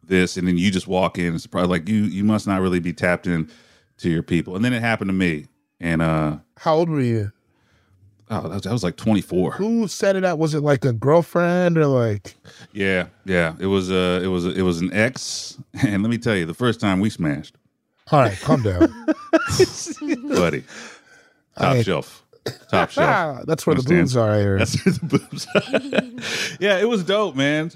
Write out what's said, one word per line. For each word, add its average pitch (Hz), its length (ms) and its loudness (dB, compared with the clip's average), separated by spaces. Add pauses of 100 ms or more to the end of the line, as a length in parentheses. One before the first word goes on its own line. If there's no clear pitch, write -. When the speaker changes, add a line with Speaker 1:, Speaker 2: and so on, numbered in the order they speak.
Speaker 1:
this, 92 320 0
and 90 100 -4
then 90 120 2
you 92 140 2
just 92 160 -2
walk 92 300 0
in 87 100 -2
and 82 140 -4
surprise? - 260 -2
Like, 87 200 -2
you, 107 160 0
you 101 220 -2
must 107 220 0
not 95 140 0
really 90 200 0
be 87 100 -4
tapped 87 360 -2
in 82 220 -2 (500)
to 90 100 -2
your 82 140 0
people. 101 340 -2
And 110 80 0
then 123 80 0
it 117 80 -2
happened 110 280 -2
to 95 40 -2
me, 85 320 0 (340)
and, 82 220 0
uh, 78 360 0 (200)
Speaker 2:
How 160 180 0
old 170 140 2
were 151 120 -2
you? 113 300 -2 (1000)
Speaker 1:
Oh, 104 140 -6
that - 100 -6
was, 98 100 -6
that 92 80 -6
was, 120 120 -2
like, 90 140 -2
twenty-four. 92 540 0
Speaker 2:
Who 220 360 -2
set 196 280 0
it 185 80 -2
up? 175 160 0
Was 156 160 0
it, 147 60 0
like, 143 240 2
a 127 80 2
girlfriend 170 840 2
or, 156 80 4
like 117 500 0 (380)
Speaker 1:
Yeah, 95 340 0 (180)
yeah. 87 340 2
It 95 80 -2
was, 95 240 2
uh, 90 320 2
it 95 40 -2
was, 90 200 0
it 92 160 0
was 85 180 2
an 90 120 -2
ex, - 760 -2
<laughs> - 60 -20 (120)
and 101 160 2
let 110 80 0
me 117 80 0
tell 117 180 0
you, 87 120 0
the 82 80 -6
first 120 240 0
time 95 200 2
we 107 120 2
smashed. 73 440 -6 (560)
Speaker 2:
All 151 100 6
right, 101 180 2
calm - 240 0
down. 104 280 2 (180)
Speaker 1:
<laughs> 320 60 0 (1120)
Buddy. 170 340 0 (960)
Top 95 180 2
Speaker 2:
I 123 80 2
Speaker 1:
shelf. 90 400 -4 (460)
Top 90 220 2
shelf. 196 500 0
Speaker 2:
<laughs> - 40 -10
That's 151 200 -2
where 185 100 4
the - 60 2
Speaker 1:
Understand? 165 200 4
Speaker 2:
boobs 131 160 0
are, 110 140 4
I 104 100 4
heard. 101 200 2
Speaker 1:
That's - 240 0
where 185 80 4
the - 120 -6
boobs - 500 -4
are. 247 1000 -4
<laughs> - 20 -18
Yeah, 196 200 2
it 208 80 2
was 220 160 0
dope, 190 320 -2
man. 151 400 0